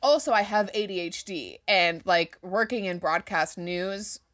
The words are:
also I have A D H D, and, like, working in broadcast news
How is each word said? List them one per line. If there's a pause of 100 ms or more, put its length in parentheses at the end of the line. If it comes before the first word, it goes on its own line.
also
I
have
A
D
H
D,
and,
like,
working
in
broadcast
news (140)